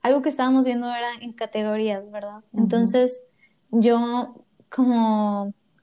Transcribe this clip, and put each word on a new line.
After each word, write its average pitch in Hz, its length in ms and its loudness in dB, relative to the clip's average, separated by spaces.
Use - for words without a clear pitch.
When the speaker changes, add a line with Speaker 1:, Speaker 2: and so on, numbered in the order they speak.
Speaker 1:
algo 262 220 2
que 302 80 0
estábamos 262 340 2
viendo 240 240 -2
era 240 320 -4
en 233 140 -14
categorías, 214 760 -4
¿verdad? 208 280 -12
Speaker 2:
Ujú. 214 100 0
Speaker 1:
Entonces, 233 600 2
yo 233 760 0
como 214 800 0